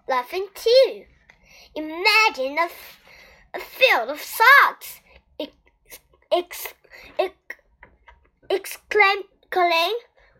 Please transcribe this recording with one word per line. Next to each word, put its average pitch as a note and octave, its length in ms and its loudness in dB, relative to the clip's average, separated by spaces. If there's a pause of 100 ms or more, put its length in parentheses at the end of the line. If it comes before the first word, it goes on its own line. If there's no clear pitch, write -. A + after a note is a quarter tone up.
laughing F4+ 480 -6
too. A4+ 500 2 (720)
"Imagine D#4 800 -2
a D#4+ 60 0
f-, - 380 -10 (520)
a - 60 -2
field F#4 500 0
of D4 140 -10
socks!" - 800 2 (380)
ex-, - 640 -20 (320)
ex-, - 420 -6 (440)
ex-, - 380 -8 (920)
exclaimed G4 760 -2 (260)
Colleen. F4 460 0 (440)